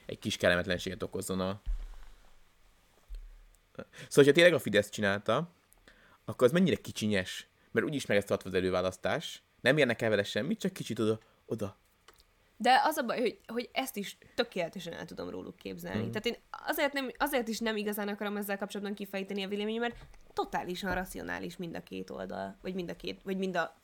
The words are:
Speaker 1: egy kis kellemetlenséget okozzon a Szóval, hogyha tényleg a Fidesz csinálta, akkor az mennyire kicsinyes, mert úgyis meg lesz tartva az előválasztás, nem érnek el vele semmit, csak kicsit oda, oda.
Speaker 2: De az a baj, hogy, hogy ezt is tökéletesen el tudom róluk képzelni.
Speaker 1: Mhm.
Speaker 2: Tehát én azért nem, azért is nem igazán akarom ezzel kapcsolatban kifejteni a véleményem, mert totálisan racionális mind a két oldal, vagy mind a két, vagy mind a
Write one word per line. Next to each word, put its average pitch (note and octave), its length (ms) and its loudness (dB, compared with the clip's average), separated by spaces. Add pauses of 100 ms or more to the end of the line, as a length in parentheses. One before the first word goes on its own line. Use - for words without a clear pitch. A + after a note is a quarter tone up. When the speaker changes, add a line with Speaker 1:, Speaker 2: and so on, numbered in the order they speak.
Speaker 1:
egy - 140 -10
kis - 180 -4
kellemetlenséget F2+ 680 0
okozzon F#2+ 360 -4
a F#2+ 220 -4 (2250)
Szóval, B2 100 -12 (280)
hogyha C#3+ 180 10
tényleg E3+ 220 10
a C#3 60 4
Fidesz G#2 300 4
csinálta, G#2+ 640 0 (760)
akkor B2 220 6
az B2 60 0
mennyire E3+ 220 6
kicsinyes, G2+ 720 -2 (240)
mert A2 140 4
úgyis - 200 -2
meg G#2 120 4
lesz G2 80 4
tartva - 240 -2
az F#2 60 0
előválasztás, F#2 880 0 (180)
nem C3 160 4
érnek B2 240 4
el A#2 80 2
vele G2+ 140 4
semmit, C#3 360 -2
csak F#3 140 -2
kicsit A#2+ 260 -6
oda, A2 200 2 (260)
oda. G2+ 320 -6 (800)
Speaker 2:
De A#3+ 260 6
az D#4 140 0
a D4+ 60 0
baj, A3+ 160 -2
hogy, A#3+ 280 0
hogy A#3+ 260 -8
ezt C4 220 -4
is G3+ 220 -8 (180)
tökéletesen F3+ 580 -4
el - 120 -10
tudom F2+ 240 -10
róluk F#2 260 -10
képzelni. F#3+ 460 -6
Speaker 1:
Mhm. A3 100 -2
Speaker 2:
Tehát A3 140 -4
én A#3 100 -2 (140)
azért D4 440 -4
nem, C4+ 240 -4
azért C4+ 300 0
is G#3+ 120 -4
nem A3 180 -2
igazán G#3 300 -2
akarom G#3 300 -4
ezzel G3+ 200 -4
kapcsolatban G3+ 380 -6
kifejteni G3 480 -6
a F#3+ 40 -4
véleményem, G#3 340 -4
mert A#3+ 140 -2 (380)
totálisan F3+ 600 -4
racionális F3+ 640 -6
mind E3+ 180 -8
a F3 80 -10
két F#3+ 260 -10
oldal, - 520 -8
vagy F#3+ 120 -6
mind F3+ 160 -6
a E3+ 60 -8
két, F#3+ 280 -10
vagy F#3+ 140 -4
mind F#3+ 180 -2
a E3 280 -2